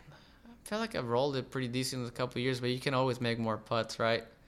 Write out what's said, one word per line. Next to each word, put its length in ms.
I 220
feel 100
like 160
I've 140
rolled 280
it 140
pretty 180
decent 340
in 60
a 40
couple 260
of 60
years, 160
but 100
you 80
can 160
always 260
make 180
more 200
putts, 400
right? 260